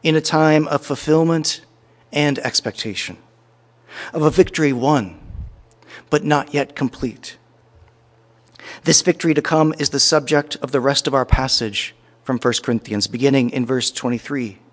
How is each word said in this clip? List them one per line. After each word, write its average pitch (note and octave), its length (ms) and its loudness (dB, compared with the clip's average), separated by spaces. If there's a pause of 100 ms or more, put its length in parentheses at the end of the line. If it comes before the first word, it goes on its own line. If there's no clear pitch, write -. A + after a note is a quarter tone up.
in D#3+ 140 2
a D#3 60 4
time D#3 460 4
of C#3+ 180 -4
fulfillment D#3+ 760 0 (500)
and C#3+ 280 0
expectation, - 800 -8 (960)
of D#3+ 80 -2
a D3+ 100 4
victory D#3 420 2
won, A#2+ 460 0 (920)
but D3 140 2
not D3 300 0
yet C#3 220 -4
complete. - 640 -6 (1500)
This - 180 2
victory E3+ 320 0
to C#3+ 80 2
come D#3 360 2
is C#3+ 120 -4
the C#3 100 -4
subject D3 580 2
of C3 140 -8
the C#3 100 2
rest C#3 240 0
of C3+ 80 0
our C3 120 2
passage - 680 -2 (300)
from B2 160 -2
First A#2+ 240 0
Corinthians, G#2+ 440 -2
beginning B2+ 420 2
in B2+ 160 -4
verse B2 260 -2
twenty-three. A#2+ 680 -6 (140)